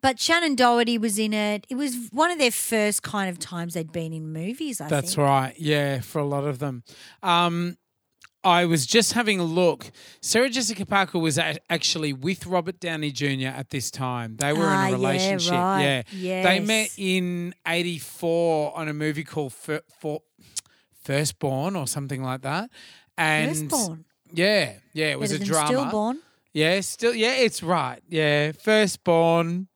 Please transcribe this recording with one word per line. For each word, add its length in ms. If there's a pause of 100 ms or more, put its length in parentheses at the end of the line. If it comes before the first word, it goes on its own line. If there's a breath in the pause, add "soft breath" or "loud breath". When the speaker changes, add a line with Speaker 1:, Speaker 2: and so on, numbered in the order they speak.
Speaker 1:
But 160
Shannon 380
Doherty 420
was 220
in 140
it. 360
It 60
was 380
one 180
of 80
their 120
first 520
kind 260
of 80
times 360
they'd 180
been 220
in 180
movies, 480
I 80
Speaker 2:
That's 280
Speaker 1:
think. 120
Speaker 2:
right, 300
yeah, 420
for 200
a 60
lot 200
of 140
them. 260 (360 loud breath)
Um, 540 (720)
I 200
was 200
just 280
having 260
a 60
look. 440 (300 loud breath)
Sarah 300
Jessica 360
Parker 320
was 200
a-, 220 (100)
actually 420
with 340
Robert 320
Downey 360
Junior 340
at 220
this 200
time. 460
They 160
were 140
Speaker 1:
Ah, 220
Speaker 2:
in 0
a 20
Speaker 1:
yeah, 60
Speaker 2:
relationship. 580
Speaker 1:
right. 580
Speaker 2:
Yeah. 320
They 140
Speaker 1:
Yes. 100
Speaker 2:
met 300
in 580 (100)
eighty-four 1120
on 120
a 40
movie 300
called 300
Fir-, 260 (180)
For-, 260 (840 soft breath)
Firstborn 720
or 100
something 340
like 200
that. 280 (480 loud breath)
And 300 (240)
Speaker 1:
Firstborn? 320 (300)
Speaker 2:
Yeah, 400 (200)
yeah, 180
it 80
was 120
Speaker 1:
Better 120
Speaker 2:
a 20
Speaker 1:
than 20
Speaker 2:
drama. 220
Speaker 1:
Stillborn? 500 (320 soft breath)
Speaker 2:
Yeah, 300
still, 340
yeah, 200
it's 280
right. 460
Yeah, 420
Firstborn. 1200